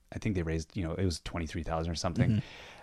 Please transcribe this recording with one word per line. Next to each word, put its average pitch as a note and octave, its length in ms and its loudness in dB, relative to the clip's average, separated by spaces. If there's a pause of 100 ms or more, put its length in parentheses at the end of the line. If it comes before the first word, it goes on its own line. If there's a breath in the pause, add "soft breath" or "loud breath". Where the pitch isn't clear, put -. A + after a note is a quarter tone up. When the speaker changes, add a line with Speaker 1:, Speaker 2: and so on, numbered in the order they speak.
(160)
Speaker 1:
I - 40 -6
think G#2+ 160 0
they F2 80 2
raised, D#2+ 340 -2
you F#2+ 60 0
know, E2 100 -2
it F#2+ 120 0
was F2 160 2
twenty-three E2 420 -4
thousand E2 280 0
or D#2+ 40 -2
something. F2 340 4
Speaker 2:
Mm-hmm. G#2+ 100 6 (440 loud breath)